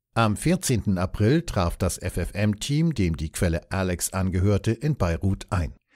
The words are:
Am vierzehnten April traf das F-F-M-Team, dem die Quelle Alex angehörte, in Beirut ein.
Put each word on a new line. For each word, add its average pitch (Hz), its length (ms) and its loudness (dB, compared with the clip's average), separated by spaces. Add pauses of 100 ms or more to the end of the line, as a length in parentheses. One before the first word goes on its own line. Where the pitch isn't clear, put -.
(160)
Am 110 200 4
vierzehnten 120 640 0
April 107 460 2
traf - 340 0
das - 200 -2
F-F-M-Team, 104 960 -2
dem 85 220 2
die 78 160 -6
Quelle 82 400 -2
Alex 92 400 -2
angehörte, 95 600 0
in 147 260 -2
Beirut 92 520 0
ein. 80 260 -2 (200)